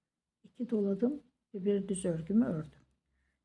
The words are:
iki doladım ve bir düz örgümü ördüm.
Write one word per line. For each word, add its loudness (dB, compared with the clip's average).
iki -8
doladım 0
ve -6
bir 2
düz -4
örgümü 2
ördüm. -6